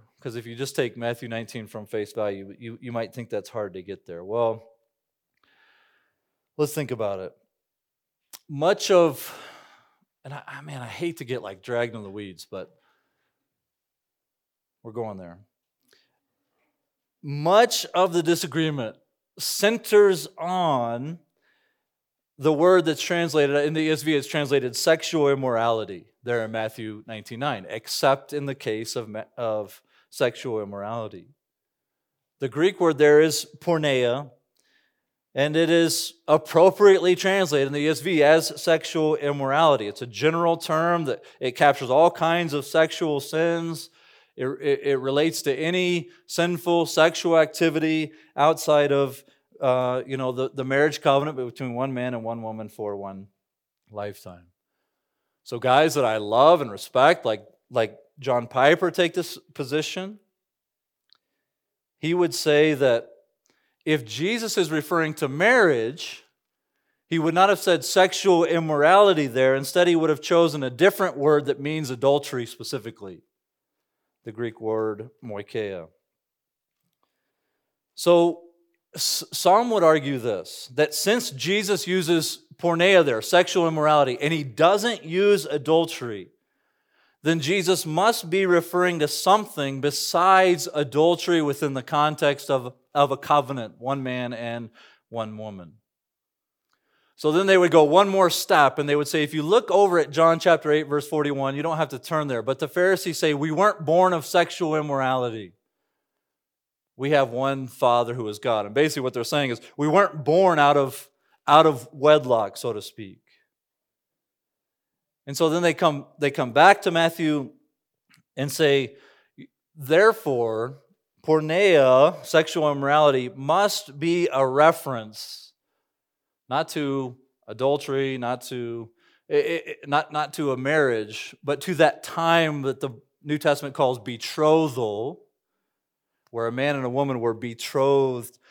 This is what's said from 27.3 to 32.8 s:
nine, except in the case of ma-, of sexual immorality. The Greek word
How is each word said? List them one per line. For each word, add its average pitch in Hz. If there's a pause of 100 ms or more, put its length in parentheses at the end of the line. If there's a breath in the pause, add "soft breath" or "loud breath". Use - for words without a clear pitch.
nine, 123
except 139
in 143
the 139
case 113
of 117
ma-, 107 (140)
of 107 (280)
sexual 120
immorality. 101 (1120)
The 135
Greek 165
word 160